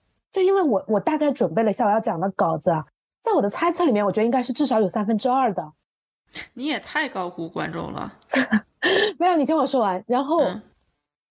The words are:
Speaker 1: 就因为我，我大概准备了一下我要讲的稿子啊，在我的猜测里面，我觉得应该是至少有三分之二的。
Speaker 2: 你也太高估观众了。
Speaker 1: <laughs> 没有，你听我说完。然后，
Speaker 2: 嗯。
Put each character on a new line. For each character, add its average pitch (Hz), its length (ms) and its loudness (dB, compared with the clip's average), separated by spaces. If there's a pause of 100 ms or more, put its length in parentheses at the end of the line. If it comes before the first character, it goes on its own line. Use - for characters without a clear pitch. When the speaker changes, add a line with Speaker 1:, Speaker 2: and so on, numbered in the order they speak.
(320)
Speaker 1:
就 381 100 0
因 381 120 4
为 392 80 2
我， 226 260 2
我 208 120 2
大 311 160 0
概 294 140 2
准 185 240 0
备 220 80 2
了 214 80 2
一 - 20 2
下 233 140 0
我 202 40 2
要 196 100 2
讲 185 180 -2
的 190 140 -2
稿 165 260 0
子 180 120 0
啊， 156 140 0 (380)
在 440 100 0
我 349 80 4
的 202 80 2
猜 330 240 0
测 349 120 0
里 285 80 4
面， 208 120 2
我 202 80 2
觉 214 80 -2
得 220 40 2
应 233 60 2
该 254 120 2
是 240 100 -4
至 285 140 -2
少 226 140 2
有 196 80 2
三 208 180 -4
分 226 100 0
之 247 120 0
二 247 260 2
的。 156 180 -8 (840)
Speaker 2:
你 247 120 -8
也 285 140 -2
太 302 280 -4
高 180 220 -6
估 170 180 -8
观 160 240 -6
众 165 200 -8
了。 - 200 -8 (560)
Speaker 1:
<laughs> 392 500 0
没 349 100 2
有， 349 80 4
你 285 100 2
听 320 100 2
我 269 100 2
说 254 140 0
完。 190 260 0
然 247 160 0
后， 302 200 2
Speaker 2:
嗯。 208 180 -2 (720)